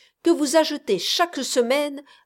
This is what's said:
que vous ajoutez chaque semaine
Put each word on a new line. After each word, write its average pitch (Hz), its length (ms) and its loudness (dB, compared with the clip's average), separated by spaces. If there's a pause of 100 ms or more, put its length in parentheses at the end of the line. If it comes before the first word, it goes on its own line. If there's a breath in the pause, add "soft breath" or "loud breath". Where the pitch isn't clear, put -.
(240 soft breath)
que 339 60 2
vous 285 280 2
ajoutez 285 420 0
chaque 349 380 -2
semaine 277 640 -2 (220 soft breath)